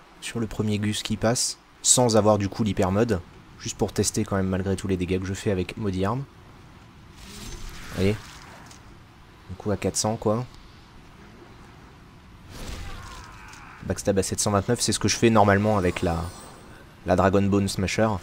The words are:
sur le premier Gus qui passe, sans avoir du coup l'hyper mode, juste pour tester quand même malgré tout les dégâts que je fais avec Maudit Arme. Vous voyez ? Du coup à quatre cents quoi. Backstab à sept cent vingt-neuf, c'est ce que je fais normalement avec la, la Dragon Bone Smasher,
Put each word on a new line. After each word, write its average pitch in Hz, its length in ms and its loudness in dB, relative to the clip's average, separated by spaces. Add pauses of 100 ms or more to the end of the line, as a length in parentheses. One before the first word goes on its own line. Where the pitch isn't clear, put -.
(200)
sur - 200 -8
le 110 80 -2
premier 107 300 -2
Gus 104 260 -2
qui 110 120 -4
passe, - 420 0 (220)
sans 120 360 4
avoir 107 220 6
du 98 100 -2
coup 113 160 -2
l'hyper 98 260 2
mode, 101 300 2 (400)
juste - 180 -10
pour 107 140 -2
tester 107 320 0
quand 104 120 -2
même 95 120 0
malgré 95 260 0
tout 95 140 -6
les 95 80 2
dégâts 90 240 -2
que 95 60 -6
je 95 80 -4
fais 101 180 -2
avec 92 240 -4
Maudit 95 280 -4
Arme. 123 200 -2 (1700)
Vous - 40 -12
voyez ? 98 220 2 (1300)
Du 92 80 -14
coup - 140 -6
à 98 60 0
quatre 95 200 -4
cents 110 200 -2
quoi. 110 280 0 (3500)
Backstab 98 340 0
à 92 40 2
sept - 160 -4
cent - 120 0
vingt-neuf, 101 300 2
c'est - 120 0
ce - 60 0
que 107 100 0
je - 80 2
fais 117 140 6
normalement 104 480 6
avec 87 240 0
la, 85 200 0 (840)
la 90 100 4
Dragon 95 260 4
Bone 98 240 2
Smasher, 104 420 0 (140)